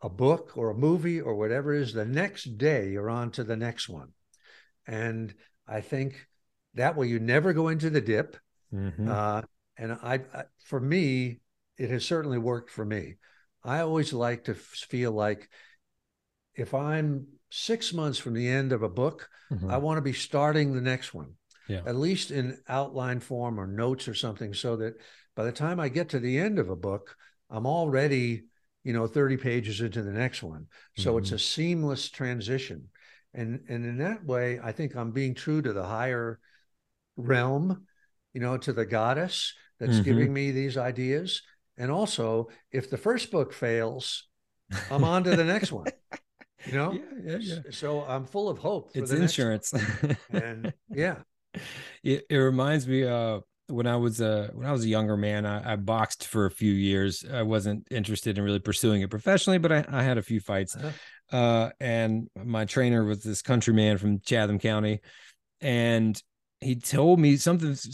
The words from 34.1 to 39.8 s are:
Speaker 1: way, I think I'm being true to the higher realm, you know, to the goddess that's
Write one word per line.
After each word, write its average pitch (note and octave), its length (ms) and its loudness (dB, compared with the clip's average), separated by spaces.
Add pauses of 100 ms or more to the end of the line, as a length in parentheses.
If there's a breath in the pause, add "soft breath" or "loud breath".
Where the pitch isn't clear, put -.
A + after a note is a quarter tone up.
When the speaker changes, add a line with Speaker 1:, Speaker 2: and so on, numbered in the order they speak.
Speaker 1:
way, B2 380 -2
I A2+ 100 -6
think D3+ 240 -6
I'm A#2 160 -4
being C3 220 -2
true D#3 260 -2
to A#2 120 -2
the G2 120 -4
higher A#2 540 -4 (800)
realm, C3+ 720 2 (460)
you C3 80 -6
know, B2 180 0
to C3 140 -2
the A2+ 140 0
goddess B2 680 0 (240 soft breath)
that's A#2+ 160 2